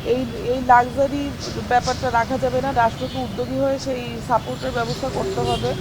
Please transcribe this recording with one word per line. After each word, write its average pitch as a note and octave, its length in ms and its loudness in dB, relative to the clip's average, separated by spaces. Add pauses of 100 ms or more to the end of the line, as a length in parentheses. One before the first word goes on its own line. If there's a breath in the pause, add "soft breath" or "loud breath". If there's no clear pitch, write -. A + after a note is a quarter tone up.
এই, B3+ 200 2 (200)
এই B3 220 0
লাক্সারি C4 640 4 (380)
ব্যাপারটা B3 420 2
রাখা A#3 280 2
যাবে B3+ 220 2
না, C4+ 120 -2
রাষ্ট্রকে A#3+ 460 2
উদ্যোগী B3 420 -4
হয়ে C4+ 180 2
সেই B3 400 -6 (100)
সাপোর্টের B3 420 0
ব্যবস্থা A#3+ 440 -2
করতে A#3+ 260 -2
হবে। A#3 400 0